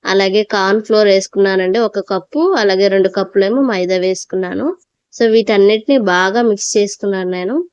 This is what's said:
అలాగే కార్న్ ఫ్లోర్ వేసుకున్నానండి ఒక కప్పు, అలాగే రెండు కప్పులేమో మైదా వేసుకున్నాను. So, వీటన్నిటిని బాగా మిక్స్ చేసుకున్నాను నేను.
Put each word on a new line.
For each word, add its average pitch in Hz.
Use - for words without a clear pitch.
అలాగే 196
కార్న్ 202
ఫ్లోర్ 214
వేసుకున్నానండి 190
ఒక 214
కప్పు, 277
అలాగే 196
రెండు 190
కప్పులేమో 196
మైదా 185
వేసుకున్నాను. 185
So, 226
వీటన్నిటిని 220
బాగా 190
మిక్స్ 214
చేసుకున్నాను 196
నేను. 214